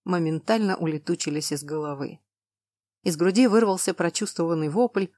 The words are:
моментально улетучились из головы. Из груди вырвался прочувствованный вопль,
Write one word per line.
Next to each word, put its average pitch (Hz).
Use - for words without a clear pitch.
моментально 180
улетучились 156
из 143
головы. 147
Из 175
груди 190
вырвался 202
прочувствованный 165
вопль, 196